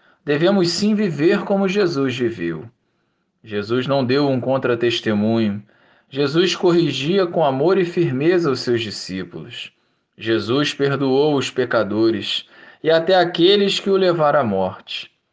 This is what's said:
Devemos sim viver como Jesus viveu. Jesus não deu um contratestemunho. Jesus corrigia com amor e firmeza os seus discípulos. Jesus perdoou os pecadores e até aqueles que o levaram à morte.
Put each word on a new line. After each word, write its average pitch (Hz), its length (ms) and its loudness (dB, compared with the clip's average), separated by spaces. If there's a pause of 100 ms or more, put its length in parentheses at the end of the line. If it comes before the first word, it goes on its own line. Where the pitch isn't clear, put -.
(220)
Devemos 170 460 2
sim 208 260 0
viver 196 500 0
como 196 220 0
Jesus 170 480 0
viveu. 85 520 -4 (760)
Jesus 110 440 -4
não 135 180 0
deu 139 240 0
um 131 100 0
contratestemunho. 113 1200 0 (480)
Jesus 156 440 0
corrigia 170 720 2
com 175 160 -2
amor 147 360 2
e 175 80 2
firmeza 165 640 0
os 123 100 -2
seus 120 220 0
discípulos. 87 880 -10 (460)
Jesus 113 560 -2
perdoou 139 600 0
os 127 140 -2
pecadores 110 1000 -2 (380)
e 151 60 2
até 165 240 4
aqueles 185 640 2
que - 100 -6
o 196 80 2
levaram 160 440 2
à - 20 2
morte. 95 680 -4 (240)